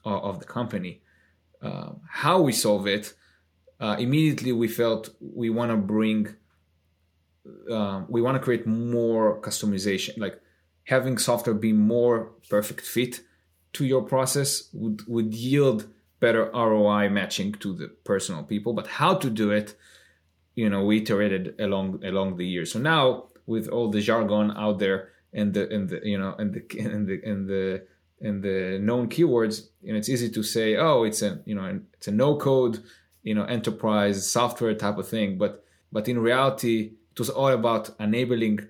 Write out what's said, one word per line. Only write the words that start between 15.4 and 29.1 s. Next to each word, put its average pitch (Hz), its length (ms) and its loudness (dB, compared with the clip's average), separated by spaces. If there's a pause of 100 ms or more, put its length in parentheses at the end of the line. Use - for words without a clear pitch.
better 113 340 2
R 113 200 2
O 107 120 6
I 104 220 4
matching 98 460 -2
to 98 200 -6
the 82 140 -8 (160)
personal 95 380 -2
people. 107 320 -4
But 107 120 -6
how 170 280 2
to 139 160 0
do 107 200 0
it, 107 240 0 (800)
you 113 140 2
know, 98 160 2
we 107 180 4
iterated 98 560 0
along, 98 460 -2
along 95 320 -2
the 90 100 -4
years. 87 260 -4
So - 60 -4
now 143 500 2 (180)
with 110 220 -4
all 117 220 -2
the 104 100 0
jargon 107 560 2
out 104 220 0
there 95 340 0 (200)
and 104 200 0
the, 101 200 0
and 101 160 -2
the, 82 140 -6
you 101 160 -2
know, 95 200 -4
and 104 160 -2
the, - 80 -8 (160)
and 104 280 -4
the, 92 160 -4
and 98 260 -6
the, 95 380 -2 (360)
and 101 200 -4
the 95 380 -2
known 117 300 0